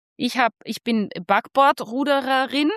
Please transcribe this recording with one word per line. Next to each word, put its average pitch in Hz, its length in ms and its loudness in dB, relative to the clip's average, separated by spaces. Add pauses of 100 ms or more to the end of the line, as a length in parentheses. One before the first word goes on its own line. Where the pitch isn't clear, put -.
(180)
ich 240 200 -4
hab, 240 140 2 (140)
ich - 180 -10
bin 220 260 -2 (160)
Backbordrudererin, 269 1500 0